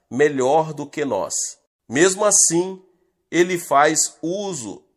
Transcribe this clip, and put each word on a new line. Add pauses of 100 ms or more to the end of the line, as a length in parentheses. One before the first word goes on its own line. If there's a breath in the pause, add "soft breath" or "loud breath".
(100)
melhor
do
que
nós. (540)
Mesmo
assim, (500)
ele
faz
uso (140)